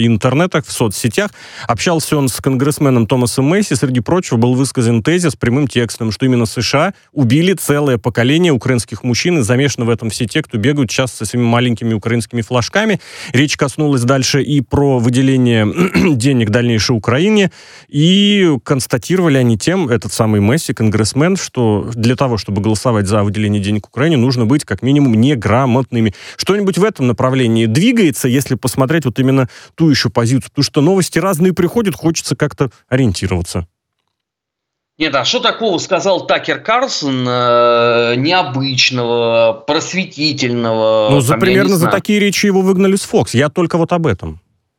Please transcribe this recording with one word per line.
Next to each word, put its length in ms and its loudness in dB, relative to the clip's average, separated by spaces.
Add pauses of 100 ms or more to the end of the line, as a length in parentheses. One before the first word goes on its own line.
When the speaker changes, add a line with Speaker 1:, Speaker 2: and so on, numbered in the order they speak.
Speaker 1:
интернетах, 600 0
в 60 -12
соцсетях. 580 -2 (360)
Общался 500 -2
он 120 2
с 120 -6
конгрессменом 680 0
Томасом 400 0
Мэйси. 280 0
Среди 260 0
прочего, 360 -2
был 180 2
высказан 480 0
тезис 340 0
прямым 320 0
текстом, 440 -4
что 140 -4
именно 200 2
С 160 -6
Ш 160 0
А 160 0 (180)
убили 420 2
целое 440 0
поколение 540 0
украинских 520 -2
мужчин, 340 0
и 40 0
замешаны 440 0
в 40 0
этом 200 -2
все 160 -4
те, 160 -4
кто 160 -6
бегают 320 0
сейчас 220 -4
со 120 -10
своими 220 -2
маленькими 480 0
украинскими 480 -4
флажками. 580 -2 (320)
Речь 240 0
коснулась 460 0
дальше 400 0
и 180 0
про 380 2
выделение 680 2
<clears throat> 500 2
денег 340 0
дальнейшей 460 0
Украине, 540 2 (380)
и 600 4 (140)
констатировали 760 0
они 180 2
тем, 320 -2
этот 240 -2
самый 280 2
Месси, 340 0
конгрессмен, 640 0
что 580 -2
для 220 0
того, 200 0
чтобы 240 -4
голосовать 460 0
за 160 2
выделение 400 -2
денег 240 -4
Украине, 300 0
нужно 280 2
быть 200 2
как 180 -8
минимум 320 2
неграмотными. 1000 0 (220)
Что-нибудь 420 0
в 60 2
этом 220 -2
направлении 600 0
двигается, 600 2
если 280 0
посмотреть 480 -2
вот 160 -4
именно 280 2 (280)
ту 140 2
еще 200 0
позицию? 400 0
Потому 140 -2
что 160 -2
новости 400 2
разные 320 0
приходят, 420 0
хочется 400 -2
как-то 360 -4 (180)
ориентироваться. 800 -2 (1300)
Speaker 2:
Нет, 160 -2
а 100 2
что 140 0
такого 400 -2
сказал 480 -2
Такер 340 -2
Карлсон, 680 -2
э, 880 2
необычного, 1400 0 (120)
просветительного, 1500 -2
Speaker 1:
Ну, 80 2
за, 140 0
Speaker 2:
там, 40 -4
я 80 0
не 60 2
Speaker 1:
примерно 220 2
за 40 0
Speaker 2:
знаю? 140 0
Speaker 1:
такие 260 0
речи 280 0
его 160 2
выгнали 340 2
с 120 -6
Fox. 240 0
Я 160 0
только 300 -2
вот 140 -2
об 160 -2
этом. 320 -6 (380)